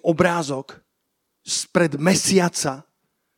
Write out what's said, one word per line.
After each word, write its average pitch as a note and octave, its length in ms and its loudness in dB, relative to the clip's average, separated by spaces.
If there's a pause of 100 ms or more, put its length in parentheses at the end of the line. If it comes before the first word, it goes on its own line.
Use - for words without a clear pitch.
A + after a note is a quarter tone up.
obrázok E3 720 0 (640)
spred D#3+ 560 -2
mesiaca. E3+ 880 0 (520)